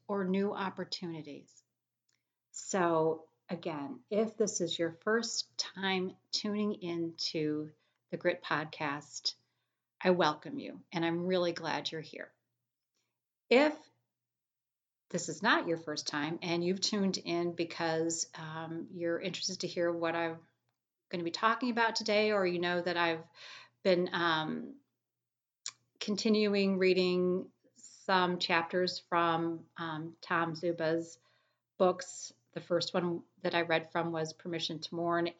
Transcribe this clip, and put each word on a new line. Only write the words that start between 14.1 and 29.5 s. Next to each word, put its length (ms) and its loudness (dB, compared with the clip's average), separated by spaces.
this 180 -4
is 140 -8
not 260 2
your 100 0
first 280 -8
time 360 -4
and 200 0
you've 180 0
tuned 380 0
in 340 -2
because, 760 -2
um, 560 -8
you're 260 -2
interested 400 -6
to 80 -4
hear 220 0
what 240 0
I'm 220 -2
gonna 140 -4
be 60 -2
talking 400 2
about 260 2
today, 360 2
or 140 2
you 120 0
know 220 2
that 160 0
I've 280 0
been, 280 4
um, 640 0
continuing 800 2
reading 680 4
some 320 4
chapters 720 0
from, 520 2